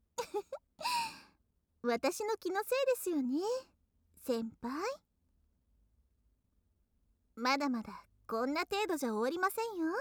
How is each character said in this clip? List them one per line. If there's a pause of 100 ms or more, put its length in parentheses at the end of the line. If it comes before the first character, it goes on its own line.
(180)
<laughs> (1300)
私
の
気
の
せ
い (100)
で
す
よ
ね、 (880)
先
輩。 (2750)
ま
だ
ま
だ (220)
こ
ん
な
程
度
じ
ゃ
終
わ
り
ま
せ
ん
よ。